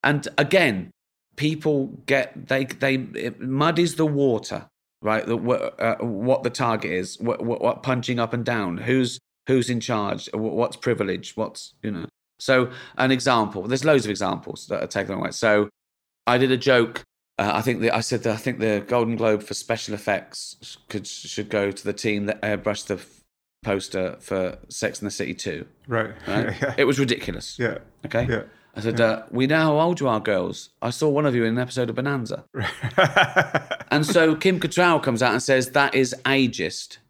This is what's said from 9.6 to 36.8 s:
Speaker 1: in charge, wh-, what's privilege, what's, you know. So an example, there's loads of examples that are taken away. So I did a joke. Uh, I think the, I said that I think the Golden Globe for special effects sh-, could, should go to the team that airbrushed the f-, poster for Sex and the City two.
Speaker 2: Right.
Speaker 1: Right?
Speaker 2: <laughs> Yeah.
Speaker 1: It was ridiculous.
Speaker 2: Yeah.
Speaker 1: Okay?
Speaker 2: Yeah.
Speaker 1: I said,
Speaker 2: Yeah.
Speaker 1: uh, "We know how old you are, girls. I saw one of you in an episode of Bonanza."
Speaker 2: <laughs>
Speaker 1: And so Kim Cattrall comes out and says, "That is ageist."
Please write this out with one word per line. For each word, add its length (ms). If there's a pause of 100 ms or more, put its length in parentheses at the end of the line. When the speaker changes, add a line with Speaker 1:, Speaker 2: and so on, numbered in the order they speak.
Speaker 1:
in 100
charge, 520
wh-, 60
what's 380
privilege, 600
what's, 460
you 80
know. 160 (320)
So 320 (260)
an 140
example, 520
there's 220
loads 200
of 60
examples 580
that 140
are 40
taken 280
away. 180
So 360 (580)
I 120
did 140
a 40
joke. 460 (360)
Uh, 160
I 80
think 180
the, 100
I 100
said 220
that 120
I 20
think 240
the 260
Golden 300
Globe 260
for 120
special 400
effects 680
sh-, 140 (120)
could, 180
should 420
go 240
to 120
the 80
team 340
that 160
airbrushed 440
the 80
f-, 300 (400)
poster 560
for 380 (100)
Sex 320
and 80
the 20
City 240
two. 320 (220)
Speaker 2:
Right. 240 (160)
Speaker 1:
Right? 280
Speaker 2:
<laughs> 60
Yeah. 160
Speaker 1:
It 60
was 160
ridiculous. 580
Speaker 2:
Yeah. 200 (280)
Speaker 1:
Okay? 240
Speaker 2:
Yeah. 120 (340)
Speaker 1:
I 40
said, 200
Speaker 2:
Yeah. 60
Speaker 1:
uh, 260
"We 160
know 100
how 220
old 180
you 80
are, 140
girls. 500 (100)
I 100
saw 180
one 180
of 80
you 100
in 100
an 40
episode 320
of 60
Bonanza." 480 (100)
Speaker 2:
<laughs> 1400
Speaker 1:
And 160
so 300
Kim 240
Cattrall 420
comes 200
out 100
and 100
says, 280
"That 240
is 200 (100)
ageist." 760 (120)